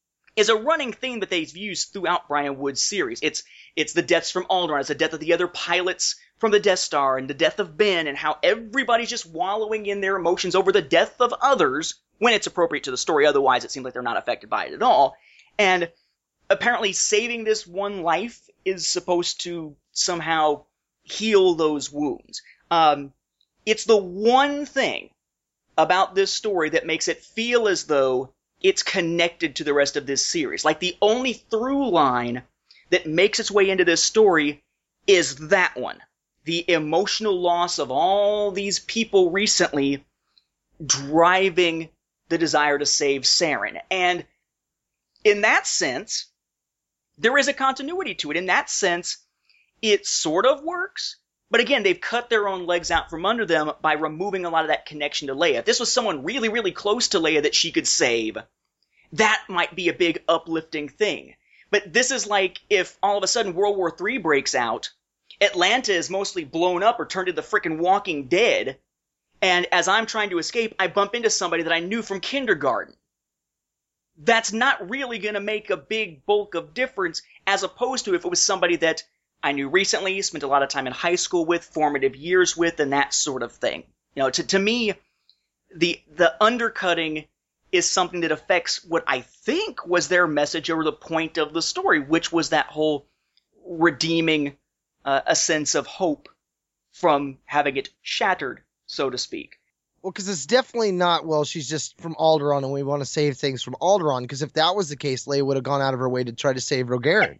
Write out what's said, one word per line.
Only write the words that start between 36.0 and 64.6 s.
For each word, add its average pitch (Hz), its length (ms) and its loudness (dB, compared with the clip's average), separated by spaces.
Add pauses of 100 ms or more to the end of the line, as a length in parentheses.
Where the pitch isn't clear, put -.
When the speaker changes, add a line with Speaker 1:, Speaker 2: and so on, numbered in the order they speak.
Speaker 1:
The 170 240 -4
emotional 180 680 0
loss 175 400 0
of 135 100 -4
all 202 600 2
these 196 280 -4
people 196 520 2
recently 151 720 0 (800)
driving 165 1000 2 (400)
the 165 100 0
desire 147 400 2
to 143 80 0
save 139 360 0
Saren. 127 580 0 (100)
And 185 360 0 (960)
in 208 200 6
that 262 220 4
sense, 156 600 -4 (920)
there 233 200 2
is 269 100 4
a 277 60 0
continuity 269 600 -4
to 147 160 -6
it. 151 40 -2
In 180 120 -4
that 180 220 2
sense, 175 500 -2 (640)
it 214 240 2
sort 170 400 0
of 277 180 2
works, 359 520 -8 (380)
but 233 80 4
again, 240 220 0
they've 180 180 0
cut 240 300 -4
their 214 160 2
own 190 180 -6
legs 170 240 -2
out 165 220 -2
from 170 160 -4
under 226 180 0
them 156 340 0
by 156 140 2
removing 160 500 -4
a 175 60 -4
lot 160 140 0
of 156 60 -4
that - 180 -2
connection 151 400 -6
to 135 80 -4
Leia. 143 240 2
If 117 60 -6
this 233 140 2
was 240 120 -2
someone 190 320 0
really, 226 260 -2
really 208 220 -2
close 220 380 -2
to 202 100 0
Leia 156 240 2
that 151 100 0
she 170 180 0
could 147 140 0
save, 117 520 0 (760)
that 208 360 2
might 175 280 -2
be 175 120 -2
a 160 60 0
big 165 340 0
uplifting 160 640 -2
thing. 135 460 -4 (340)
But 196 240 -2
this 240 160 2
is 254 160 -2
like 196 340 0 (120)
if 185 320 0
all 202 160 2
of 190 40 -6
a 185 40 0
sudden 214 260 0
World 202 240 0
War 175 140 0
Three 214 260 -6
breaks 143 380 0
out, 117 340 -2 (500)